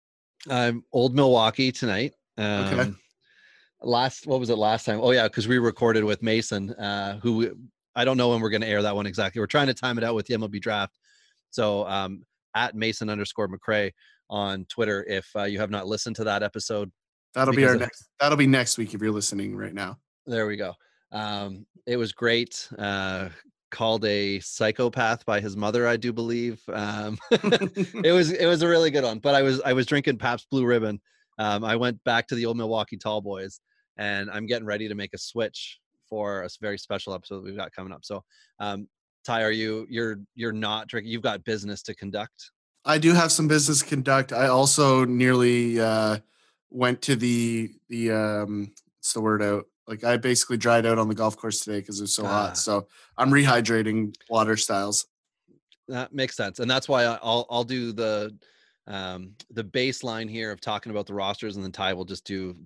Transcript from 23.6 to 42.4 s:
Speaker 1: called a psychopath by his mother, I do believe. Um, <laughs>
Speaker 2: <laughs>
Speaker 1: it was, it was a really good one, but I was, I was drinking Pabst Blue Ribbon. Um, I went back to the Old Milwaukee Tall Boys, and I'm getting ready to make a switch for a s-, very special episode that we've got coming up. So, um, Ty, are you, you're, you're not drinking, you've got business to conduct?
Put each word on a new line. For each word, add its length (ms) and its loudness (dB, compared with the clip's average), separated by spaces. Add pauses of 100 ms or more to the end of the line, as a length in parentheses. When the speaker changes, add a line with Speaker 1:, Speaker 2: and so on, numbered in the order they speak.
Speaker 1:
called 360 0
a 340 0
psychopath 840 0
by 140 2
his 140 -6
mother, 320 0
I 120 2
do 120 -4
believe. 480 -4 (140)
Um, 500 -6
<laughs> 40 -20
Speaker 2:
<laughs> 40 -2
Speaker 1:
it 840 2
was, 180 4
it 140 0
was 160 4
a 60 4
really 220 4
good 140 2
one, 140 -2
but 160 4
I 80 6
was, 180 2
I 140 0
was 100 2
drinking 320 2
Pabst 320 -4
Blue 160 0
Ribbon. 340 2 (380)
Um, 280 -2
I 120 0
went 260 -2
back 260 2
to 60 -6
the 120 -2
Old 100 -2
Milwaukee 400 -2
Tall 240 -4
Boys, 400 -10 (380)
and 320 -4
I'm 160 -8
getting 180 -2
ready 240 -4
to 60 -8
make 180 -10
a 60 -12
switch 600 -8 (280)
for 320 -4
a 60 -8
s-, 160 -14
very 160 -6
special 340 -8
episode 280 -12
that 40 -14
we've 140 -12
got 140 -10
coming 200 -14
up. 140 -18
So, 180 -10 (340)
um, 300 -8 (380)
Ty, 160 0
are 80 2
you, 400 -4
you're, 260 -4 (180)
you're 160 -6
not 380 -4
drinking, 240 -8
you've 80 -4
got 240 -4
business 380 -6
to 120 -12
conduct? 580 -10 (340)